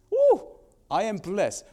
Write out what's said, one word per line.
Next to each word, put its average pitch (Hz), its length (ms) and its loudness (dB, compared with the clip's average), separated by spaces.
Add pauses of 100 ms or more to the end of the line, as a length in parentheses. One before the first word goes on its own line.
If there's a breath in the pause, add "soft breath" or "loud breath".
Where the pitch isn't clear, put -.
(100)
Woo! 539 360 2 (440)
I 160 120 0
am 214 160 -4
blessed." 165 540 -4